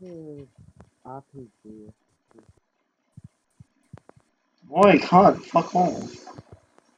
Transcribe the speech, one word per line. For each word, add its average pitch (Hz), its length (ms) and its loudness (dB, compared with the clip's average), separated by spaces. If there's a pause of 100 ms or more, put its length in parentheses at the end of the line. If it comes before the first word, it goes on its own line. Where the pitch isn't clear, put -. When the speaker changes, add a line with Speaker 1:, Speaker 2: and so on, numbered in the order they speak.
Speaker 1:
have 156 440 -20 (580)
R 131 180 -18 (100)
P 135 140 -20 (160)
G. 110 60 -20 (3000)
Speaker 2:
Oh, 196 140 6
I 160 100 6
can't. - 460 2
Fuck - 320 -4
off. 127 340 -4 (880)